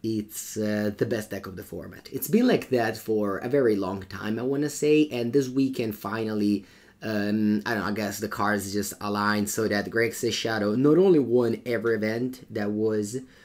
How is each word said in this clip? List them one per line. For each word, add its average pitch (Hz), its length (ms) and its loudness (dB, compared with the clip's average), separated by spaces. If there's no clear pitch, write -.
It's, 110 560 -6
uh, 104 400 0
the 117 80 0
best 107 240 -4
deck 98 160 -8
of 92 120 -12
the 98 60 -12
format. - 480 -14
It's 139 160 -6
been 226 200 4
like 202 220 2
that 117 280 0
for 104 400 0
a 123 100 -8
very 123 280 4
long 98 260 -4
time, 101 380 -6
I - 20 -6
wanna 139 260 -2
say, 151 440 4
and 120 200 -4
this 135 160 4
weekend 127 480 -2
finally, 104 680 -2
um, 104 640 0
I 117 80 -2
don't 98 80 -2
know, 98 60 -2
I - 20 -2
guess 101 260 -4
the 104 100 -6
cards 101 460 -2
just 101 260 -4
aligned 104 520 0
so 110 160 0
that 101 240 -2
Grixis 113 420 0
Shadow 107 400 -2
not 147 240 4
only 185 220 6
won 117 480 2
every 113 300 0
event 117 540 -4
that 104 200 -2
was 107 460 0